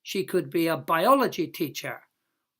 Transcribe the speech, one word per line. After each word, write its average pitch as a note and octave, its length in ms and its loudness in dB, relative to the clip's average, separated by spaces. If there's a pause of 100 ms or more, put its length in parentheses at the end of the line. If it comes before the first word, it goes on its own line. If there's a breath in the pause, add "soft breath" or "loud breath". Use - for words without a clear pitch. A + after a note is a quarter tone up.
She - 220 -4
could E3 260 -2
be E3 180 0
a E3 100 0
biology F3+ 680 2
teacher C#3 540 -8 (580)